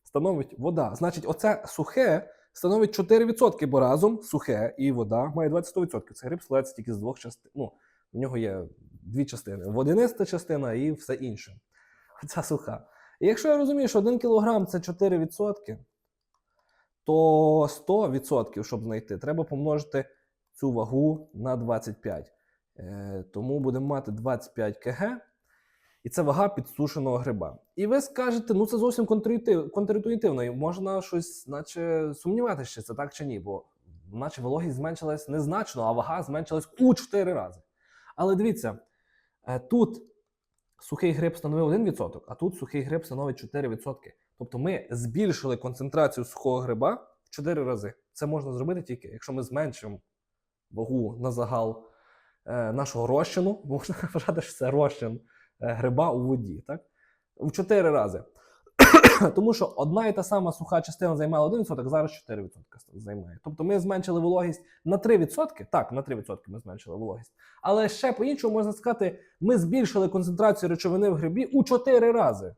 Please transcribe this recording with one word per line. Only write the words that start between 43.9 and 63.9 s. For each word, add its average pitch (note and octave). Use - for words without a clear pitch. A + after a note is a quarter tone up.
Тобто B2
ми E3+
збільшили B2
концентрацію C3+
сухого B2+
гриба B2+
в -
чотири D3+
рази. G#2+
Це -
можна D3
зробити D#3+
тільки, B2
якщо A2+
ми C3
зменшимо A#2
вагу A2+
на B2
загал, A2+
е, A2+
нашого B2
розчину, F#3
<laughs> -
можна C#3
вважати, E3
що -
це B2+
розчин, C3+
е, A#2
гриба B2+
у B2+
воді, A2
так? D3+
В D3+
чотири F#3+
рази. G#2
<coughs> F#3+
Тому G#3+
що G#3
одна E3+
і G#3
та G3
сама F#3
суха E3
частина E3
займала D3+
один A3+
відсоток, C3
зараз D3+
чотири G#2
відсотка -
займає. G2+
Тобто D3+
ми G3
зменшили F#3